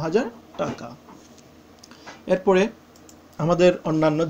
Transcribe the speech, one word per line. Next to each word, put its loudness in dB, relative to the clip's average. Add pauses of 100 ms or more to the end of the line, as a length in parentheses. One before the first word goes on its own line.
হাজার 0 (360)
টাকা। -8 (1500)
এরপরে 2 (840)
আমাদের 4 (180)
অন্যান্য 0 (100)